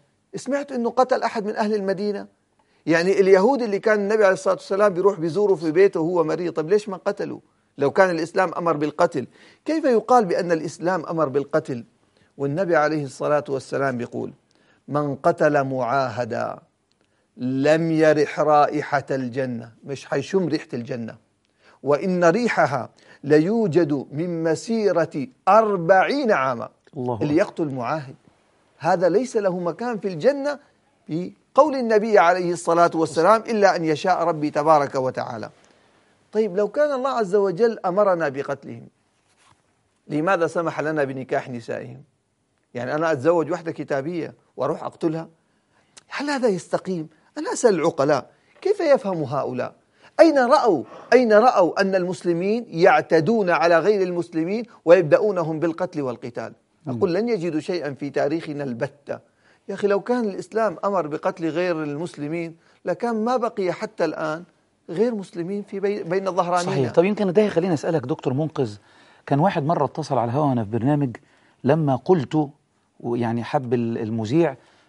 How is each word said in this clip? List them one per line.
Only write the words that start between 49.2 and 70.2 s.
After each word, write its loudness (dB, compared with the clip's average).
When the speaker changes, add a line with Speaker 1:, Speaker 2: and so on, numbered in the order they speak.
Speaker 1:
هؤلاء؟ -4
أين 8
رأوا، 4
أين 2
رأوا 4
أن 0
المسلمين -2
يعتدون 2
على 4
غير 2
المسلمين -4
ويبدأونهم 2
بالقتل -4
والقتال؟ -10
Speaker 2:
مم. -6
Speaker 1:
أقول 0
لن -2
يجدوا -4
شيئاً -6
في -10
تاريخنا -4
البتة. -8
يا -10
أخي، -2
لو 2
كان -2
الإسلام -4
أمر 0
بقتل -4
غير -2
المسلمين -8
لكان -2
ما 0
بقي -2
حتى -4
الآن -4
غير 0
مسلمين -8
في -10
بي-، -2
بين -2
ظهرانينا. 0
Speaker 2:
صحيح. 0
طب 4
يمكن 0
ده 4
يخليني 0
أسألك 0
دكتور -4
منقذ، -2
كان 2
واحد 2
مرة 0
اتصل -4
على 0